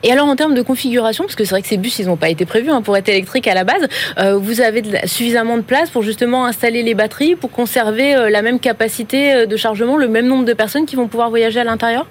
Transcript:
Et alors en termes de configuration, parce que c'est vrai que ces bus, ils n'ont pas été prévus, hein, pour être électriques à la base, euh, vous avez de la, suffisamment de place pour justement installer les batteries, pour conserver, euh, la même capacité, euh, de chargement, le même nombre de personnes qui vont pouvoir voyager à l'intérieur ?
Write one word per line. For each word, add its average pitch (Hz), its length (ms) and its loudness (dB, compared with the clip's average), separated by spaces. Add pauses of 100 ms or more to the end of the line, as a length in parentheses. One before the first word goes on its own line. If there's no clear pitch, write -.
Et 233 80 4
alors 285 160 4
en 277 80 2
termes 302 180 2
de 247 80 2
configuration, 240 640 0
parce 403 100 -6
que 214 120 -2
c'est - 40 -2
vrai 190 140 0
que - 40 -14
ces 208 100 0
bus, 220 200 -4
ils 196 80 -4
n'ont 180 100 0
pas 165 140 0
été 170 160 -2
prévus, 240 240 0
hein, 254 140 0
pour 202 120 0
être 196 140 0
électriques 196 380 0
à 185 80 2
la 185 80 2
base, 285 240 2 (320)
euh, 196 180 2
vous 220 240 -2
avez 226 220 2
de 208 100 -6
la, - 140 -2
suffisamment 233 500 0
de 226 60 -2
place 294 260 0
pour 226 140 -2
justement 240 420 0
installer 233 380 -2
les 226 100 0
batteries, 220 420 0
pour 269 140 -4
conserver, 240 680 0
euh, 233 140 2
la 208 140 2
même 240 160 0
capacité, 247 760 0
euh, 240 140 4
de 214 100 -2
chargement, 226 400 0
le 269 100 2
même 226 200 2
nombre 262 180 2
de 233 80 2
personnes 220 320 0
qui 277 100 -6
vont 247 120 0
pouvoir 233 240 -2
voyager 226 280 2
à 240 40 2
l'intérieur ? 233 480 -2